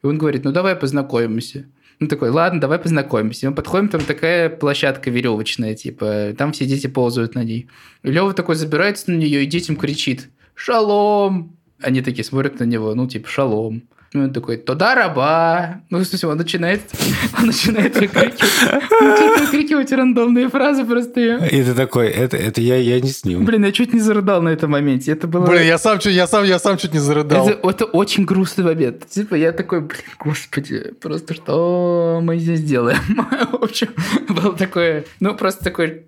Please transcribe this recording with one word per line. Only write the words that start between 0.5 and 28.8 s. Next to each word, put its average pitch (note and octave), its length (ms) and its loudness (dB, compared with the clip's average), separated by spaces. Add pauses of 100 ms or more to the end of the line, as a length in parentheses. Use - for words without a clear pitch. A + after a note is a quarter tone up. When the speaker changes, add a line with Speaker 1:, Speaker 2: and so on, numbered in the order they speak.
Speaker 1:
давай F3+ 240 0
познакомимся". C3+ 880 -4 (340)
Ну, D3+ 80 -2
такой: C#3+ 220 0
"Ладно, E3+ 320 2
давай C#3+ 160 0
познакомимся". C3+ 720 -2
И - 20 0
мы C#3+ 60 -4
подходим, F#3+ 340 0
там E3 120 -2
такая E3 480 0
площадка C#3+ 600 -2
верёвочная, A2+ 640 -2
типа, G#2+ 640 -4
там C#3+ 140 -2
все C#3+ 140 -4
дети C#3 200 -4
ползают B2 480 -2
на B2 100 -4
ней. A2+ 240 -6 (360)
И C3+ 80 -2
Лёва F#3+ 220 0
такой F3 200 -2
забирается D#3 560 -2
на F3 60 0
неё D3+ 240 0
и C#3 80 0
детям E3 280 -4
кричит: C#3+ 540 -4 (240)
"Шалом!" G#3 1040 0 (240)
Они C3 200 0
такие C3+ 220 -4
смотрят C3+ 360 -4
на A#2+ 60 -2
него, A2 280 -2
ну, B2 140 -2
типа, A2 200 -10
"Шалом". A2+ 540 -2 (320)
И C#3+ 40 -2
он C3+ 140 0
такой: A#2 240 -4
"Тода F3 400 0
раба". E3 920 0
Ну, F3 80 -2
в F#3 80 0
смысле, F3+ 240 -4
он D3+ 80 -2
начинает, E3+ 440 -2 (300)
<laughs> - 260 -4
он A#3 100 4
начинает A3 500 0
выкрикивать, - 440 2 (600)
он G#4+ 80 8
начинает G#4+ 320 6
выкрикивать D4 500 0
рандомные B3 560 4
фразы C4+ 380 0
просто A#3+ 340 -2
её. A#3 260 2
Speaker 2:
И C#3 160 2
ты B2 120 2
такой: B2 340 2
"Это, A#2 300 0
это G#2+ 240 -2
я, B2 160 4
я B2 240 2
не C3 80 0
с - 160 -8
ним". F2+ 180 0
Speaker 1:
Блин, G#3+ 220 4
я G3 80 2
чуть A#3+ 200 0
не A#3 60 4
зарыдал G#3 420 2
на E3+ 80 2
этом D#3 220 0
моменте. C#3+ 400 0
Это D#3 160 -2
было F3 180 2
Speaker 3:
Блин, F3 180 6
я E3 140 6
сам G#3+ 220 2
чуть, G3+ 160 2
я F3+ 100 4
сам, G3+ 200 2
я F#3 120 4
сам F#3+ 200 2
чуть D#3 160 -6
не D#3 60 2
зарыдал. D3 500 2
Speaker 1:
Это, F#3+ 180 0
это F#3+ 160 0
очень G3 400 0
грустный F#3+ 400 0
момент. D#3 460 0